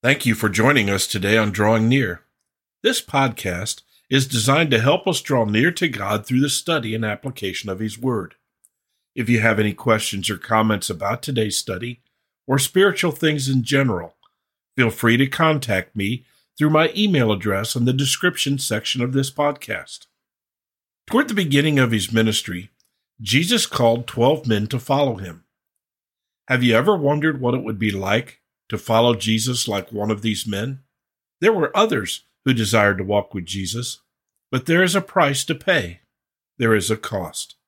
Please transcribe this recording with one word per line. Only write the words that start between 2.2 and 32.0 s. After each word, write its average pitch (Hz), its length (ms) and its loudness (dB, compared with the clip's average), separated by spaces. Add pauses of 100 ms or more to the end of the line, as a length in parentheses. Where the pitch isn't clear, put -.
This 254 200 0
podcast 107 800 -4 (260)
is 135 180 2
designed 139 440 2
to 113 100 4
help 151 260 2
us 175 140 -2
draw 123 240 0
near 107 260 2
to 165 160 -2
God 107 380 -4
through 127 160 2
the 143 80 2
study 135 440 -2
and 110 120 -2
application 104 640 -8
of 95 100 -6
His 110 180 -6
Word. 117 380 -4 (800)
If 117 140 -4
you 120 100 4
have 107 220 2
any 104 100 2
questions 104 580 -2
or 98 80 -6
comments 110 520 0
about 98 340 -4
today's 110 340 -2
study, 117 440 -8 (440)
or 135 140 0
spiritual 185 540 2
things 151 340 0
in 131 160 2
general, 117 520 0 (600)
feel 120 140 4
free 113 260 2
to 135 100 4
contact 135 680 -2
me 107 300 -4 (320)
through 151 140 2
my 156 260 4
email 165 340 2
address 101 420 -2
in 120 120 0
the 127 80 2
description 139 680 -2
section 120 420 -4
of 127 120 -4
this 135 180 0
podcast. - 760 -6 (1000)
Toward 262 220 2
the 233 40 -6
beginning 151 460 2
of 120 120 4
His 107 200 -2
ministry, 107 600 0 (500)
Jesus 160 440 0
called 117 400 0
twelve 135 420 0
men 107 200 0
to 127 120 -4
follow 135 360 0
Him. 90 300 -14 (1040)
Have 123 120 2
you 117 140 4
ever 180 220 4
wondered 147 420 0
what 120 140 0
it 127 100 -4
would 107 160 -6
be 107 120 0
like 98 500 -2 (280)
to 107 80 -6
follow 120 360 2
Jesus 110 540 -2
like 98 240 -4
one 104 180 -4
of 104 140 -2
these 110 240 -4
men? 113 320 -6 (640)
There 214 120 4
were 170 240 -2
others 180 440 0 (220)